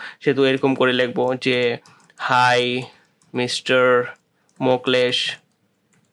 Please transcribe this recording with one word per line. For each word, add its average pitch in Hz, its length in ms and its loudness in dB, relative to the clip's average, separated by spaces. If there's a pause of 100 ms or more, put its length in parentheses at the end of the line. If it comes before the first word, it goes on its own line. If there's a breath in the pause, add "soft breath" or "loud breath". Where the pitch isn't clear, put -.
(200 loud breath)
সেহেতু 139 240 0
এরকম 135 320 2
করে 127 180 2
লিখবো 123 480 -2
যে, 123 360 -2 (400 soft breath)
"হাই 123 640 2 (520 soft breath)
মিস্টার 127 680 2 (580)
মোকলেশ।" 127 760 0 (760)